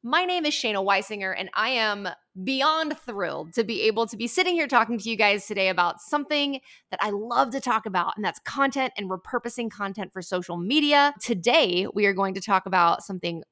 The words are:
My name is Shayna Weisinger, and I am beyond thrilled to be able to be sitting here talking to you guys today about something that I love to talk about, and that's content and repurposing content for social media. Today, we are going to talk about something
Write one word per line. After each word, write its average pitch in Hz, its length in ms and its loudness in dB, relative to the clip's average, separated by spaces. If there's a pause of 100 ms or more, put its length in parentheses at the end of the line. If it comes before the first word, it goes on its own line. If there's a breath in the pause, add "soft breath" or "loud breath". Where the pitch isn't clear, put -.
My 311 200 2
name 359 220 0
is 294 80 0
Shayna 202 320 0
Weisinger, 196 500 0
and 190 160 -8
I 220 180 0
am 208 380 0 (360)
beyond 294 520 0
thrilled 165 580 -6
to 233 100 2
be 208 240 -4
able 220 180 2
to 214 100 -10
be 233 120 -4
sitting 359 260 2
here 311 140 0
talking 233 280 2
to 208 140 -6
you 226 60 -2
guys 208 300 2
today 190 220 0
about 175 320 0
something 285 600 -2 (320 loud breath)
that - 100 -8
I 214 80 -2
love 233 400 0
to 262 100 -4
talk 220 260 0
about, 175 280 0
and 208 100 -6
that's 175 200 -2
content 269 520 0
and 190 140 -6
repurposing 233 580 -6
content 196 440 -8
for 185 100 -8
social 180 340 -4
media. 285 640 4
Today, 202 720 2
we 202 140 2
are 196 80 4
going 190 200 0
to 185 60 -6
talk 190 260 0
about 175 360 4
something 175 500 -6